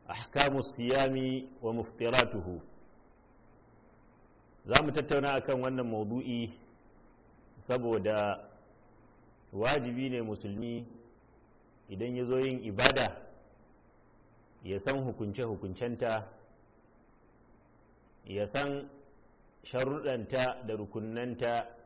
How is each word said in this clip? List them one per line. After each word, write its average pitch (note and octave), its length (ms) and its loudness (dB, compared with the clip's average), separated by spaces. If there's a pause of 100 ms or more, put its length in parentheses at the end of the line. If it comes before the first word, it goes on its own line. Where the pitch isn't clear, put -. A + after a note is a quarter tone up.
(100)
أحكام C#3 480 4
الصيام C3 580 2 (460)
ومفطراته. A2+ 840 2 (2250)
Za A#2 180 8
mu D3 80 0
tattauna C#3 460 2
a B2+ 40 2
kan C3 200 0
wannan B2+ 240 0
maudu'i A#2 640 -4 (1080)
saboda G#2+ 840 2 (1120)
wajibi B2 560 0
ne B2 120 -4
musulmi A2 600 -6 (1080)
idan A2+ 280 -6
ya B2 80 -2
zo B2+ 140 2
yin C3 240 -2
ibada A2+ 580 4 (1400)
ya F#2+ 160 -4
san C3+ 180 -2
hukunce-hukuncenta, A2+ 1300 -2 (2000)
ya G2+ 220 -4
san C#3+ 420 -2 (720)
sharuɗanta B2+ 1040 -2
da A2 80 -4
rukunnanta A#2 920 -4 (180)